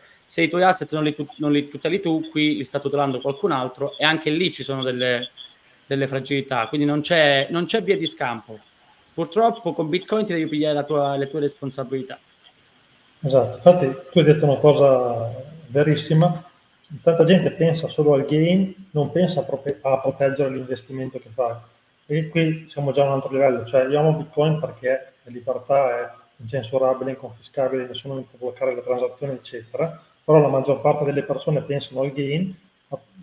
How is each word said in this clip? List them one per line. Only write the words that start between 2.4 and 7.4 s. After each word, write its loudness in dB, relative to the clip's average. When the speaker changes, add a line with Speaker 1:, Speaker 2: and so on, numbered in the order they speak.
Speaker 1:
li -6
sta -6
tutelando -2
qualcun -2
altro, -4
e -2
anche 2
lì 0
ci -10
sono -6
delle, -2
delle -2
fragilità, -4
quindi -2
non 0
c'è, 2